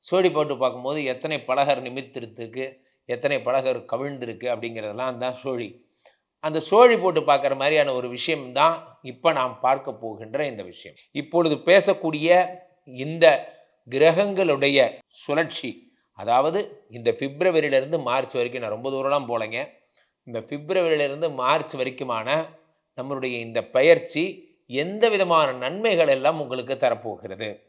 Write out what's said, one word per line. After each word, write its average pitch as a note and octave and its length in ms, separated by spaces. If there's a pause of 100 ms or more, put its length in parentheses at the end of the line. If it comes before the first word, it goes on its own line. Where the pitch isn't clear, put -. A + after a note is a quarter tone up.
சோழி F3+ 260
போட்டு D3 260
பார்க்கும்போது B2+ 480
எத்தனை C3+ 360
பலகர் C3 460
நிமித்திருக்கு, B2 800 (420)
எத்தனை B2+ 320
பலகர் C3 440
கவிழ்ந்திருக்கு B2 640
அப்படிங்கிறதெல்லாம் A#2 760
தான் B2+ 180
சோழி. A#2+ 280 (760)
அந்த D#3 180
சோழி A#3 360
போட்டு F3 240
பார்க்குற C#3+ 340
மாதிரியான C#3+ 380
ஒரு B2 160
விஷயம்தான் C#3 680 (300)
இப்ப C3 280
நாம் B2+ 260
பார்க்க C3+ 360
போகின்ற A2 500
இந்த A2 180
விஷயம். F2 320 (200)
இப்பொழுது D#3 460
பேசக்கூடிய E3+ 680 (760)
இந்த D#3+ 220 (600)
கிரகங்களுடைய D#3 920 (400)
சுழற்சி, D3 520 (500)
அதாவது C3 400 (300)
இந்த A#2 240
பிப்ரவரியிலிருந்து D3 880
மார்ச் B2+ 360
வரைக்கும், B2 260
நான் G#2+ 120
ரொம்ப A#2+ 160
தூரம்லாம் C3+ 380
போகலைங்க, A2+ 320 (680)
இந்த A#2 160
பிப்ரவரியிலிருந்து D3+ 880
மார்ச் C3+ 420
வரைக்குமான B2+ 520 (680)
நம்மளுடைய C3 420
இந்த A#2 300
பெயர்ச்சி D#3+ 560 (440)
எந்த F3+ 400
விதமான F3 380 (100)
நன்மைகள் E3 560
எல்லாம் D3 280
உங்களுக்கு B2+ 360
தரப்போகிறது G#2+ 720 (200)